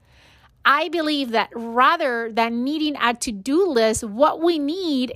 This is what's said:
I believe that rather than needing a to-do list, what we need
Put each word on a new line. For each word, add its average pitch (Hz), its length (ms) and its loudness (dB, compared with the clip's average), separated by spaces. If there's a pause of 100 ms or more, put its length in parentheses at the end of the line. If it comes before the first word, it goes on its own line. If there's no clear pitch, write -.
(640)
I 294 240 4
believe 302 440 -2
that 214 220 0
rather 240 760 0
than 233 300 0
needing 302 400 -2
a 240 120 2
to-do 262 520 0
list, 226 380 2
what 254 360 0
we 330 200 2
need 285 560 -2